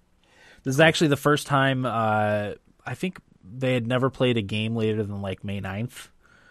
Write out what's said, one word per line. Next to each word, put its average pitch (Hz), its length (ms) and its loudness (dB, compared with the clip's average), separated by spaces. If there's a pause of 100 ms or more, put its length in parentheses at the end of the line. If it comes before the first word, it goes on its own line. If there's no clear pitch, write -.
(640)
This 135 120 -2
is 139 40 6
actually 160 280 6
the 143 100 2
first 147 300 0
time, 135 380 0
uh, 107 680 0 (320)
I 123 100 -8
think 185 240 -8 (240)
they 127 300 -4
had 117 140 -2
never 127 220 2
played 123 280 2
a 113 40 0
game 107 340 -2
later 110 280 0
than, 101 180 -6
like, 95 220 -6
May 98 160 -6
ninth. 98 500 -8 (420)